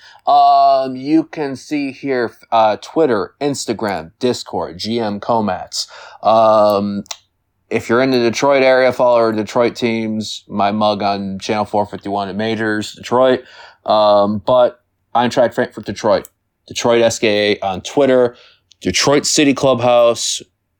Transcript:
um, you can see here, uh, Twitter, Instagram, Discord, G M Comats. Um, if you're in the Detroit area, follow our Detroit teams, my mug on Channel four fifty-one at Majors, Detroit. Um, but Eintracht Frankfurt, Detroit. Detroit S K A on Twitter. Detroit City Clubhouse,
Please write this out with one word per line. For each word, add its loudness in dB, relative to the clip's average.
um, 4
you 0
can -8
see -8
here, -4
uh, 2
Twitter, -2
Instagram, -6
Discord, -6
G -6
M -6
Comats. -4
Um, 2
if -4
you're 2
in 0
the 2
Detroit 2
area, 4
follow 2
our 2
Detroit -2
teams, -6
my -2
mug 0
on -4
Channel -4
four -2
fifty-one -8
at -10
Majors, -4
Detroit. 0
Um, 2
but 2
Eintracht 0
Frankfurt, -6
Detroit. -2
Detroit 2
S 2
K 2
A -6
on -6
Twitter. 2
Detroit 0
City 2
Clubhouse, 2